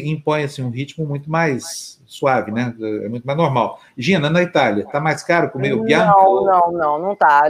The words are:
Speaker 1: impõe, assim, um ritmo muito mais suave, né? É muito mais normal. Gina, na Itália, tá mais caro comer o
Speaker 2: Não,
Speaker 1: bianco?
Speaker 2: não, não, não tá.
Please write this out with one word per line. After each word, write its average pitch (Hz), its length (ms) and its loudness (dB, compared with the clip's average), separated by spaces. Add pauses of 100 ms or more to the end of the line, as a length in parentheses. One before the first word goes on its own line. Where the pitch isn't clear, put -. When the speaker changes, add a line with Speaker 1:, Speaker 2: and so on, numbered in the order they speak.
Speaker 1:
impõe, 151 360 -2
assim, 139 180 -8
um 127 80 -4
ritmo 139 340 -8
muito 143 240 -8
mais 156 720 -4 (140)
suave, 123 360 0
né? 117 240 -4 (300)
É 104 40 -8
muito 120 180 -8
mais 139 100 -2
normal. 135 440 0 (160)
Gina, 147 340 0
na 175 120 2
Itália, 135 480 0
tá 143 100 -2
mais 151 220 -2
caro 170 280 0
comer 135 240 -4
o 117 40 -2
Speaker 2:
Não, 110 60 -4
Speaker 1:
bianco? 190 600 4
Speaker 2:
não, 175 280 2
não, 151 260 -2
não 196 180 -4
tá. 147 340 6